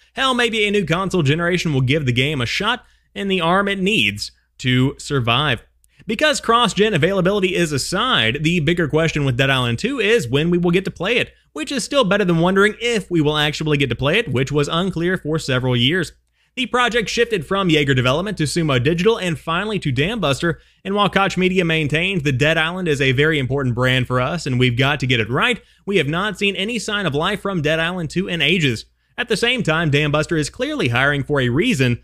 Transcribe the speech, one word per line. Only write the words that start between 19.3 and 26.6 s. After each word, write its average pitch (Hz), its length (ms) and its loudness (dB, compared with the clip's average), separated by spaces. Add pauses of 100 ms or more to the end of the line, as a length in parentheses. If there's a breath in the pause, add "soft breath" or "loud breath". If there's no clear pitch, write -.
finally 190 400 -4
to 147 120 -4
Dambuster, 160 640 -2 (280 soft breath)
and 196 80 -4
while 202 160 2
Koch 196 260 0
Media 185 300 2
maintains 160 560 0
that 139 120 0
Dead 151 260 2
Island 175 280 -2
is 143 140 0
a 131 120 2
very 147 260 2
important 131 340 -2
brand 127 320 2
for 123 160 0
us 160 240 -4
and 127 140 0
we've 123 180 2
got 139 220 0
to 135 80 -2
get 127 120 2
it 107 120 -2
right, 214 280 0 (280 soft breath)
we 196 100 2
have 147 100 0
not 180 300 -4
seen 202 180 -2
any 214 220 -4